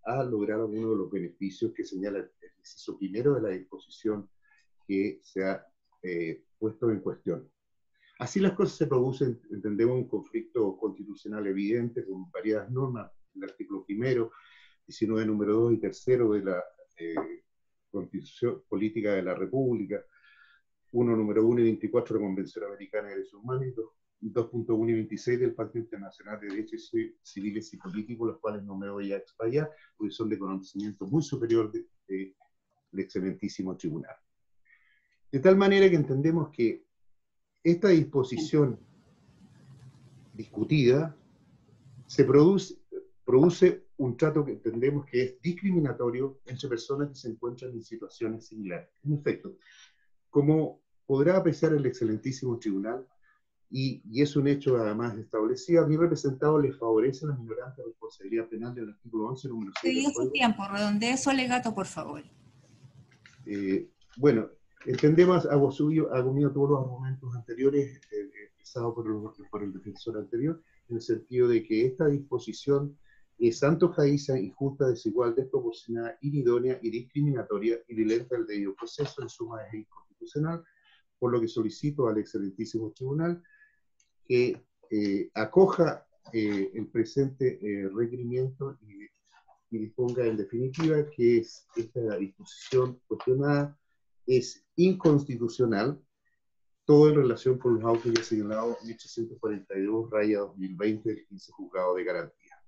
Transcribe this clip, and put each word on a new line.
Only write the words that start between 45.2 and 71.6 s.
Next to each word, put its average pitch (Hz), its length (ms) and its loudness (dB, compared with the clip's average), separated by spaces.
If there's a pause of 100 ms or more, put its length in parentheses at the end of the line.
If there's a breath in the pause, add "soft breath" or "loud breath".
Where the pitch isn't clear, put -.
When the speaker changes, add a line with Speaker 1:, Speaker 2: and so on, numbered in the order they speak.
Speaker 1:
es - 180 -6
discriminatorio 139 1080 -2
entre 131 220 -10
personas 139 400 -4
que 135 60 -14
se - 140 -12
encuentran 123 440 -10
en 117 100 -12
situaciones 113 640 -10
similares. 95 420 -10 (160)
En 147 100 0
efecto, - 420 -6 (720 soft breath)
como 147 520 2 (240)
podrá 147 300 4
apreciar 160 360 2
el 143 140 2
excelentísimo 120 720 -2
tribunal, 101 480 -4 (640)
y, 131 340 -4
y 113 180 0
es 147 140 2
un 139 100 4
hecho 139 300 2
además 110 400 -2
establecido, 123 680 0
a 147 40 2
mi 151 100 2
representado 151 640 2
le 135 120 2
favorece 117 540 0
la 147 80 -4
minorante 123 480 -10
responsabilidad 110 640 -8
penal 117 260 -10
del 113 160 -10
artículo 110 380 -6
once, 131 200 -8
número 110 320 -8
seis 262 140 0
del 262 100 0
Speaker 2:
Excedido 285 60 2
su - 60 -8
Speaker 1:
Código. 381 160 -2
Speaker 2:
tiempo, 233 380 0
redondee 208 460 -2
su 269 140 -2
alegato, 247 440 0
por 190 120 -4
favor. 151 360 -10 (1200)
Speaker 1:
Eh, 98 420 -2 (280)
bueno, 120 320 4 (380)
entendemos, 160 600 6
hago 139 260 4
suyo, 156 420 2
hago 131 180 2
mío 143 200 2
todos 143 180 2
los 135 140 2
argumentos 127 500 -8
anteriores, 135 640 0 (120)
eh, 101 180 -8 (140)
expresados 117 500 -8
por 117 120 -6
el, 107 440 -8
por 104 120 -6
el 98 100 -8
defensor 107 460 -10
anterior, 131 440 -6 (260 soft breath)
en 120 80 -8
el 113 60 -6
sentido 123 460 0
de 113 160 2